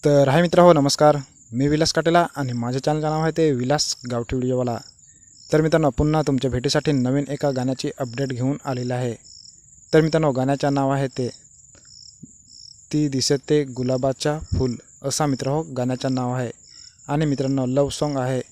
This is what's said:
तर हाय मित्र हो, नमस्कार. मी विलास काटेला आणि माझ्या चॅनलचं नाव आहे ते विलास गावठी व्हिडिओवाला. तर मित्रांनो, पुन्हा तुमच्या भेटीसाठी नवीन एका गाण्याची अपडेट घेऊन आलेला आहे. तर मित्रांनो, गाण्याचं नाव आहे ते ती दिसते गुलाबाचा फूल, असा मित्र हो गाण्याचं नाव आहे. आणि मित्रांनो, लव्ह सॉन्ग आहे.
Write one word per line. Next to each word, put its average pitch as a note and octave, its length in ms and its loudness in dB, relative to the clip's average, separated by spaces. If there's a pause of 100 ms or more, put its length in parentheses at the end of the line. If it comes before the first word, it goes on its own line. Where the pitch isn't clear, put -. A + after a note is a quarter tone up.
तर C#3+ 240 6
हाय D3+ 120 4
मित्र F3 180 2
हो, F3 140 10
नमस्कार. D3 440 4 (360)
मी C3+ 140 0
विलास D3+ 260 2
काटेला E3 420 2
आणि C3 180 -4
माझ्या B2 300 -4
चॅनलचं D3+ 260 0
नाव D#3 120 -2
आहे D#3+ 160 0
ते D#3+ 140 4
विलास B2+ 440 -2 (160)
गावठी A#2+ 240 -4
व्हिडिओवाला. B2 420 -2 (760)
तर D#3 80 4
मित्रांनो, D#3 280 2
पुन्हा D3+ 320 0
तुमच्या C3+ 300 0
भेटीसाठी C#3 400 -2
नवीन C3+ 380 0
एका C#3+ 220 -2
गाण्याची C3 460 -4
अपडेट B2+ 320 -6
घेऊन C3 360 -4
आलेला B2 300 -4
आहे. B2 200 -4 (800)
तर D#3 80 8
मित्रांनो, D#3+ 300 2
गाण्याचं C#3 420 0
नाव C3+ 160 0
आहे C#3 180 -2
ते B2 220 -6 (1600)
ती D3+ 140 2
दिसते C#3+ 560 0
गुलाबाचा C3 760 -2
फूल, B2+ 360 -4 (280)
असा C#3 220 -2
मित्र C3+ 220 -2
हो D3 140 -2
गाण्याचं B2+ 540 -4
नाव B2 180 -2
आहे. B2 180 -4 (560)
आणि D3 180 -2
मित्रांनो, C3+ 400 -2
लव्ह C3+ 240 0
सॉन्ग D3 280 -4
आहे. B2+ 240 -2 (100)